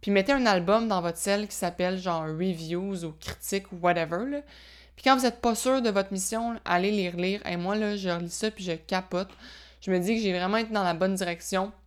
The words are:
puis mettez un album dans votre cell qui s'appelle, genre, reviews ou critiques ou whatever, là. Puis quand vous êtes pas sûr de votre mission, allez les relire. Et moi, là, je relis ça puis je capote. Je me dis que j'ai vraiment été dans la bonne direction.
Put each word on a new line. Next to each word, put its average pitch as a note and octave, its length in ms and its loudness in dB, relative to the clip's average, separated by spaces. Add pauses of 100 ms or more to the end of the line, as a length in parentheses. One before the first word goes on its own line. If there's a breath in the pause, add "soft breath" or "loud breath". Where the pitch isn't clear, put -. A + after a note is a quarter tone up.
puis - 80 -2
mettez G3 220 4
un C4+ 120 4
album G#3 440 4
dans F#3+ 120 2
votre E3+ 160 -2
cell G3+ 320 0
qui - 80 -12
s'appelle, F3+ 420 -2
genre, E3+ 260 -2
reviews E3+ 800 -4
ou D#3 120 -8
critiques - 540 -8
ou F3+ 80 -12
whatever, E3+ 480 2
là. C#4+ 140 -6 (520 loud breath)
Puis - 100 -20
quand C4+ 120 8
vous B3+ 80 0
êtes A#3+ 160 2
pas A#3 140 2
sûr C4 260 2
de A#3 80 2
votre G3 240 0
mission, A3+ 540 -4
allez F3+ 240 2
les G3+ 180 0
relire. F3+ 380 -2
Et F3 100 -4
moi, F3+ 200 -2
là, G#3 200 0
je F#3+ 140 -2
relis F3 180 -2
ça G#3+ 220 -4
puis G#3+ 120 -14
je F3+ 100 -4
capote. F#3 580 -4 (500 loud breath)
Je - 100 -4
me F#3 80 4
dis G3 180 2
que A3+ 40 0
j'ai G3 140 0
vraiment F#3 240 0
été A3+ 120 -2
dans G#3 140 0
la F3 80 2
bonne F#3 220 0
direction. F#3 580 -4 (140)